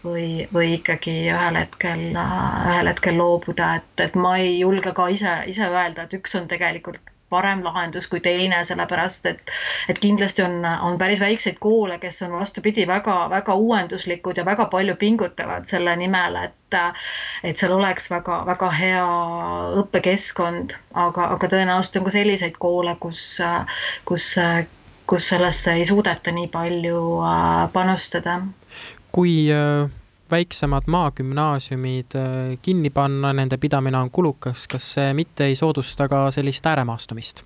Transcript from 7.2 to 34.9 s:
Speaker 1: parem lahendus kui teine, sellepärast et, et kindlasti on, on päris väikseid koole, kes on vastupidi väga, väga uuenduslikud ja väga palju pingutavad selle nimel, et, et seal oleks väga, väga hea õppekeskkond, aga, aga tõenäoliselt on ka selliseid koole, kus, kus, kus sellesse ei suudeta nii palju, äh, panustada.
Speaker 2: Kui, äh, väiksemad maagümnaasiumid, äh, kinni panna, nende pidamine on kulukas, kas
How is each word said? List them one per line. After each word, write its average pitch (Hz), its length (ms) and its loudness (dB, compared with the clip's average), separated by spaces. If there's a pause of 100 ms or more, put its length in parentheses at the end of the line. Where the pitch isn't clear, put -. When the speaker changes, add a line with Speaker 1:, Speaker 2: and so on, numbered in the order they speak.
Speaker 1:
parem 190 420 0
lahendus 170 420 -4
kui 175 140 -4
teine, 180 400 2
sellepärast 170 640 -2
et, - 240 -4 (380)
et 175 120 -2
kindlasti 202 460 2
on, 175 160 -2
on 175 360 -2
päris 190 220 2
väikseid 202 400 0
koole, 214 380 2
kes 175 240 -10
on 175 160 -6
vastupidi 202 480 0
väga, 196 300 0 (120)
väga 196 280 0
uuenduslikud 185 800 0
ja 175 80 -2
väga 208 240 2
palju 190 260 2
pingutavad 180 720 0
selle 175 300 2
nimel, 180 400 0
et, 175 400 -4 (640)
et 165 180 -4
seal 185 160 2
oleks 190 380 0
väga, 175 320 -2
väga 180 280 0
hea 180 320 2 (680)
õppekeskkond, 185 1040 0 (140)
aga, 175 420 0
aga 180 160 0
tõenäoliselt 185 500 2
on 190 80 0
ka 190 60 0
selliseid 196 480 0
koole, 175 340 2
kus, 165 300 -8 (800)
kus, - 280 -2 (760)
kus 170 220 2
sellesse 175 440 2
ei 170 120 2
suudeta 180 460 0
nii 170 160 -4
palju, 170 540 -2 (180)
äh, 165 520 2
panustada. 175 680 0 (720)
Speaker 2:
Kui, 170 380 4
äh, 147 420 2 (400)
väiksemad 151 580 0
maagümnaasiumid, 135 1300 0
äh, 131 460 -2
kinni 175 280 2
panna, 139 440 2
nende 131 240 2
pidamine 135 400 2
on 127 140 0
kulukas, 139 560 0
kas - 260 -6